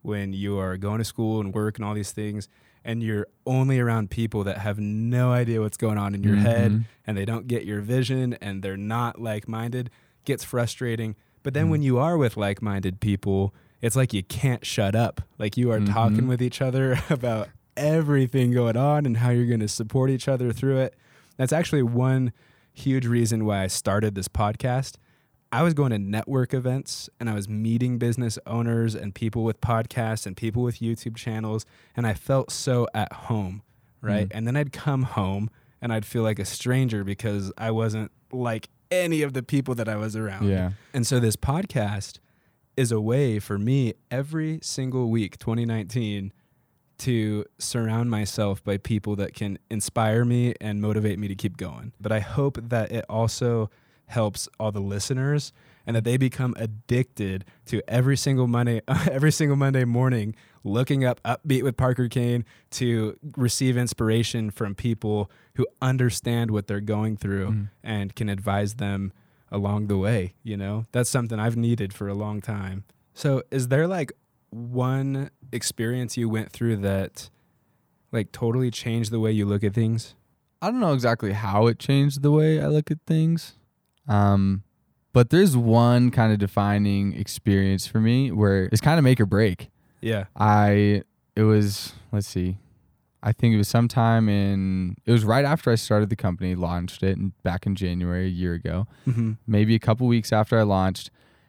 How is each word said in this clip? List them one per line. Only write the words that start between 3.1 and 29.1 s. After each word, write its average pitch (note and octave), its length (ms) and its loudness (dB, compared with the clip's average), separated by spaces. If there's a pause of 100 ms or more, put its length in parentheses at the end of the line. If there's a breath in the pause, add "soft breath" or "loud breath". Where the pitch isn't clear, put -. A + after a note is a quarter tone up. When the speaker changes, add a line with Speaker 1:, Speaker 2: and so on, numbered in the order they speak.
Speaker 1:
only C3 360 2
around A2+ 300 0
people A2 340 -2
that G2 140 -4
have G#2 200 -4
no A#2 540 0
idea A#2 280 0
what's G#2+ 160 -4
going G#2+ 220 0
on G2+ 160 -2
in G2 80 -4
your G#2 140 4
head, G#2 340 4
Speaker 2:
Mm-hmm. A2 120 2 (240 soft breath)
Speaker 1:
and G#2+ 100 -4
they G2 80 -2
don't A2+ 240 -6
get A#2+ 160 -4
your G#2 160 -4
vision, B2+ 540 0
and G2 280 -8
they're G2 140 -6
not A2+ 440 -4
like-minded. A#2 720 -6 (340 soft breath)
Gets C3+ 200 -4
frustrating. A#2 720 -4 (260)
But C3 120 -6
then D#3 120 2
Speaker 2:
Mm. E3 40 4
Speaker 1:
when D3+ 120 2
you B2+ 160 4
are E3 180 2
with C3 200 2
like-minded G2+ 640 -2
people, G2 520 0 (300 soft breath)
it's A#2 140 0
like C3 180 2
you F#2+ 80 -2
can't - 420 -2
shut G2+ 300 0
up. A2 260 0 (180)
Like, G#2+ 180 -4
you B2 160 2
are G#2+ 80 0
talking G#2 380 4
Speaker 2:
Mm-hmm. B2 100 2
Speaker 1:
with B2 140 0
each B2 200 -2
other C3 420 0
<laughs> - 60 -8
about B2 380 -2 (280)
everything C#3 760 2
going A#2+ 240 2
on D3 300 2
and A#2 120 0
how B2 120 2
you're A#2+ 160 4
gonna A2+ 220 0
support C3 420 0
each C3 180 -2
other B2 240 0
through C3 260 0
it. C3 160 -2 (420 soft breath)
That's C3 160 0
actually D#3 300 2
one B2 500 2 (400 soft breath)
huge C3 340 -2
reason A#2 380 2
why G2+ 180 2
I F#2+ 40 0
started G2+ 480 0
this F#2+ 140 -6
podcast. B2 640 -2 (580)
I B2 100 0
was E3+ 120 2
going C#3 180 2
to G#2+ 60 0
network G#2+ 540 -2
events, B2+ 560 -4 (120)
and A#2 100 -4
I G#2+ 40 -2
was G2+ 140 -4
meeting A#2 500 0
business A#2+ 480 -2
owners A#2 500 0
and G2 180 -8